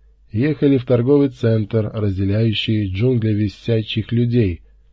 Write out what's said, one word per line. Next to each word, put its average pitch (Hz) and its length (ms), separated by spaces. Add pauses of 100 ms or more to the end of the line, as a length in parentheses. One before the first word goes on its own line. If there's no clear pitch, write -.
(320)
ехали 139 460
в 123 60
торговый 131 460
центр, 110 600
разделяющий 104 1000
джунгли 110 400
висячих 107 800
людей, 117 500 (300)